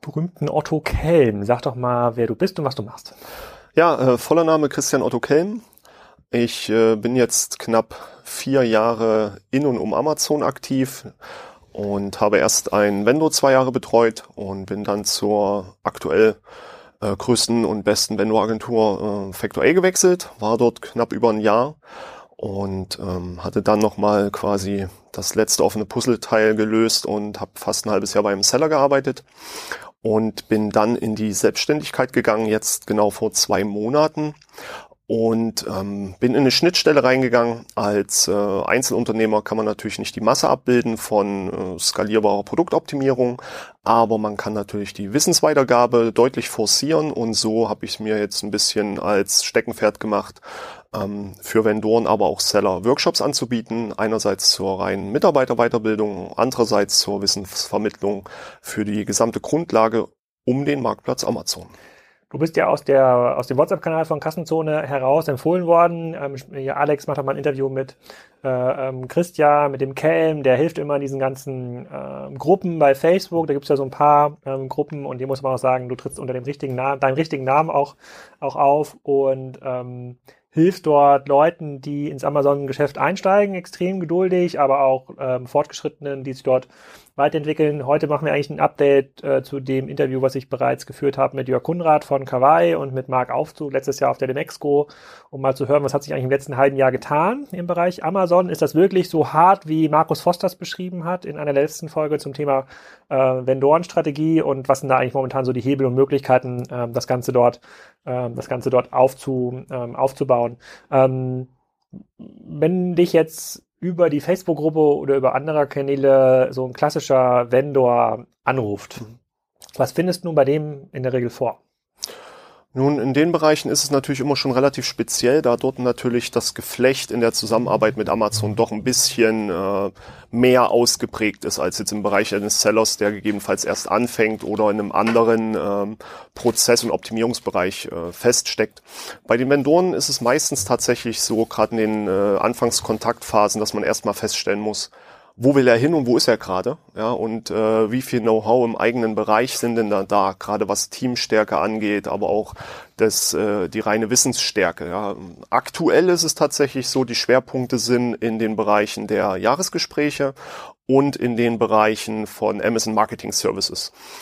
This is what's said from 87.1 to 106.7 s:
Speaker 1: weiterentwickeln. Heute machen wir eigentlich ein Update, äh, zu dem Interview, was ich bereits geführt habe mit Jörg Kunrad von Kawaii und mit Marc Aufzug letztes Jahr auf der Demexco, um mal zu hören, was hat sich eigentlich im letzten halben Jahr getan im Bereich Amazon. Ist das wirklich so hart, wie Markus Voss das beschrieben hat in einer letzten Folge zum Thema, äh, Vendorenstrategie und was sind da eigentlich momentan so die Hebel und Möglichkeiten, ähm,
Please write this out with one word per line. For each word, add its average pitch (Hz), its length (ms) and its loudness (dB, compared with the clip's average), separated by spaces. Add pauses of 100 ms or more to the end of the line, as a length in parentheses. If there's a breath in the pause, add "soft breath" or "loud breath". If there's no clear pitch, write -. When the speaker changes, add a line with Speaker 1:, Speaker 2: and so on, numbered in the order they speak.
Speaker 1:
weiterentwickeln. 151 680 0
Heute 147 220 0
machen 147 180 -2
wir 151 80 0
eigentlich 143 160 -2
ein 147 100 -10
Update, 139 640 2
äh, 135 180 0
zu 135 200 -10
dem 131 260 -4
Interview, 139 340 -2
was 131 140 0
ich 131 140 -8
bereits 127 360 -2
geführt 135 320 -4
habe 135 200 0
mit 127 100 -6
Jörg 123 160 0
Kunrad 160 400 2
von 135 220 -2
Kawaii 160 500 4
und 139 180 -6
mit 131 140 -6
Marc 127 240 -2
Aufzug 143 400 -6
letztes 135 280 -2
Jahr 135 120 2
auf 131 60 -6
der 135 100 -2
Demexco, 143 640 -2 (400 loud breath)
um 135 100 -14
mal 135 160 0
zu 135 140 -4
hören, 147 140 4
was 135 100 -2
hat 143 100 -2
sich 151 100 -8
eigentlich 135 120 -4
im 131 40 -4
letzten 139 280 -2
halben 139 180 4
Jahr 131 160 4
getan 190 600 -2
im 175 160 -8
Bereich 175 360 -2
Amazon. 180 460 2
Ist 160 120 -4
das 151 140 0
wirklich 185 340 4
so 151 220 0
hart, 175 360 4
wie 156 200 2
Markus 156 340 2
Voss 175 180 0
das 185 180 -2
beschrieben 180 480 -10
hat 180 180 -6
in 151 140 -10
einer 147 160 -2
letzten 156 340 0
Folge 151 300 -2
zum 143 160 -10
Thema, 139 320 0 (420 loud breath)
äh, - 80 -4
Vendorenstrategie 143 1300 2
und 135 260 -2
was 135 140 2
sind 139 80 -6
da 131 80 4
eigentlich 127 160 -2
momentan 135 320 -2
so 131 80 0
die 123 80 -2
Hebel 135 260 0
und 123 80 -2
Möglichkeiten, 131 720 2
ähm, 120 220 -6